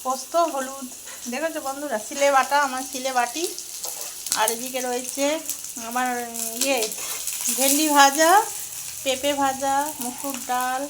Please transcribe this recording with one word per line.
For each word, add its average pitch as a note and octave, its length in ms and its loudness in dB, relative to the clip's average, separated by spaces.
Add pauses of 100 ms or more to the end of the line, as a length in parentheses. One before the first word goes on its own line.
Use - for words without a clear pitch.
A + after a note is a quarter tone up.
পোস্ত, B3+ 300 -4 (200)
হলুদ। C4+ 340 -6 (440)
দেখেছো D#4 360 -2
বন্ধুরা, C#4 300 -4 (100)
সিলে C#4+ 280 4
বাটা, C4 220 4 (100)
আমার B3+ 240 -4
সিলে C4 280 -4
বাটি। B3 240 0 (960)
আর A3 160 4
এদিকে B3+ 320 -6
রয়েছে B3+ 380 -2 (640)
আমার, B3 200 0 (540)
ইয়ে, C4+ 160 2 (800)
ভেন্ডি C#4 300 4 (100)
ভাজা, C#4+ 340 8 (720)
পেঁপে C4 280 0 (100)
ভাজা, C4+ 340 0 (280)
মুসুর B3+ 320 -6 (140)
ডাল B3+ 400 -2